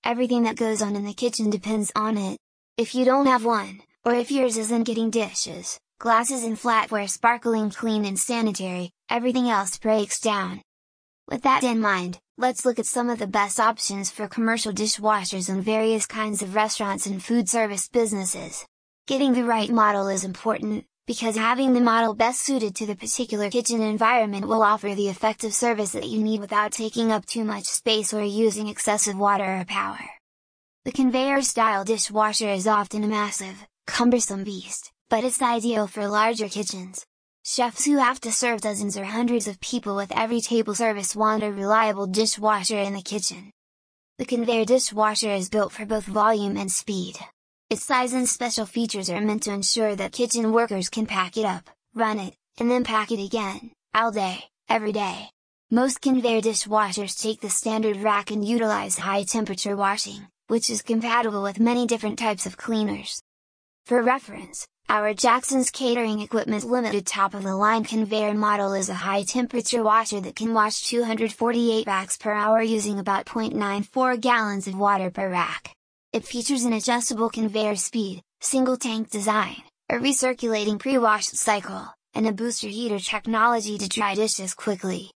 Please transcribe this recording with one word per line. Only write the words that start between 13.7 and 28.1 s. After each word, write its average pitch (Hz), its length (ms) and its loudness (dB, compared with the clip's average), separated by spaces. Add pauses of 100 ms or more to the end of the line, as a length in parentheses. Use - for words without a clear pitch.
for 208 160 -8
commercial 226 460 -2
dishwashers 202 760 0
in 190 140 -2
various 220 440 2
kinds 214 360 -4
of 190 140 -6
restaurants 214 500 -2
and 190 180 -6
food 233 240 2
service 214 400 0
businesses. 196 800 -2 (420)
Getting 269 240 2
the 247 140 4
right 220 240 2
model 208 400 4
is 190 160 -2
important, 214 580 -4 (240)
because 226 300 -2
having 254 360 2
the 247 60 6
model 226 340 4
best 233 280 0
suited 220 340 0
to 220 100 -4
the 208 100 -4
particular 214 540 -4
kitchen 233 320 0
environment 214 680 2
will 220 160 4
offer 208 300 2
the 202 140 0
effective 214 460 -2
service 214 380 0
that 202 160 -6
you 214 140 0
need 214 200 0
without 208 320 0
taking 226 380 0
up 208 140 0
too 226 200 -4
much 208 200 -6
space 214 480 0